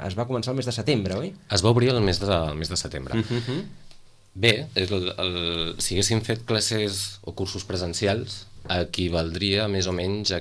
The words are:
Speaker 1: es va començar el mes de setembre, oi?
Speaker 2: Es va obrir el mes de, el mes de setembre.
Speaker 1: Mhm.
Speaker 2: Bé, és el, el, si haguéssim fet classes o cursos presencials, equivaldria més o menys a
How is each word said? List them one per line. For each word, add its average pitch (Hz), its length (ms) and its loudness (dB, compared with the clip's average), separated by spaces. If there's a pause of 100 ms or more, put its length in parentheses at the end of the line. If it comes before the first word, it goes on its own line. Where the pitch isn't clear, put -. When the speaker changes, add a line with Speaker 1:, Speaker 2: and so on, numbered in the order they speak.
Speaker 1:
es 92 100 -4
va 120 100 0
començar 123 260 -2
el 131 40 -2
mes 127 80 0
de 123 80 0
setembre, 110 460 0
oi? 175 160 -6 (160)
Speaker 2:
Es 95 120 4
va 104 60 8
obrir 120 220 6
el 127 100 4
mes 95 180 4
de, 98 140 2
el 80 240 2
mes 78 140 -4
de 90 60 -4
setembre. 78 380 -4
Speaker 1:
Mhm. 120 480 -2 (720)
Speaker 2:
Bé, 113 400 4
és 92 160 2
el, 92 280 0
el, 85 600 -2
si - 180 0
haguéssim 110 260 2
fet 113 240 -4
classes 107 760 0
o 98 120 -10
cursos 95 300 -4
presencials, 95 840 -2 (240)
equivaldria 90 1000 0
més 95 180 0
o 92 60 0
menys 95 400 -2
a 87 80 0